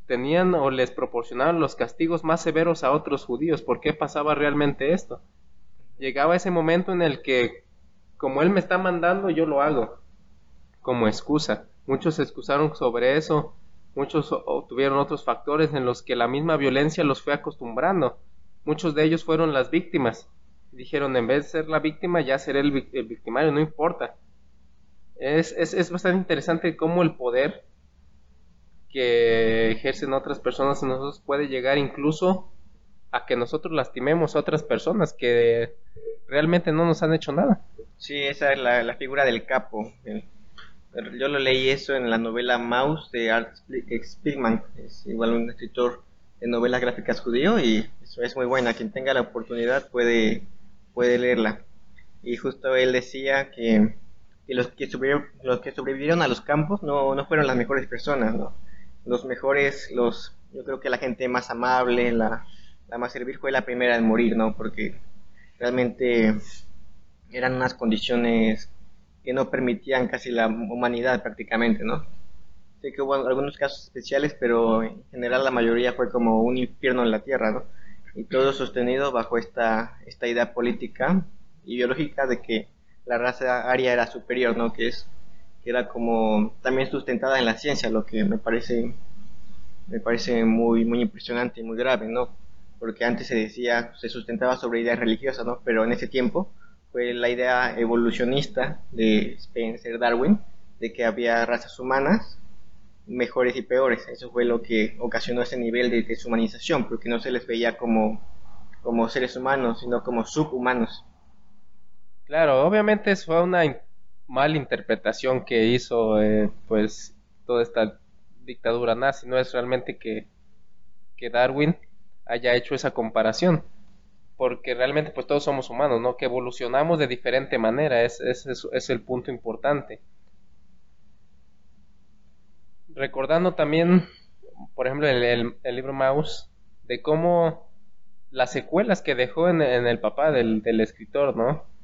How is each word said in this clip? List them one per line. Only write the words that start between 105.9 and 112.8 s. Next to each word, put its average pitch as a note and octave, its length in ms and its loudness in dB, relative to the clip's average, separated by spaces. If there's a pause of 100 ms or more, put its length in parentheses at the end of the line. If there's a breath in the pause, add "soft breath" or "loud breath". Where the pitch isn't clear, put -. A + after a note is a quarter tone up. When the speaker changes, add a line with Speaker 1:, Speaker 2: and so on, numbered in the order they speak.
Speaker 2:
deshumanización, A2+ 840 -2
porque A#2 220 -6
no A#2 100 0
se B2 120 -4
les B2 160 -2
veía A#2 300 0
como, A2 440 2 (600)
como A#2 280 0
seres B2+ 260 -2
humanos, B2+ 460 0
sino A#2+ 220 -2
como A#2 220 -2
subhumanos. B2+ 800 0 (1200)
Speaker 1:
Claro, D3 400 6
obviamente G#3 460 4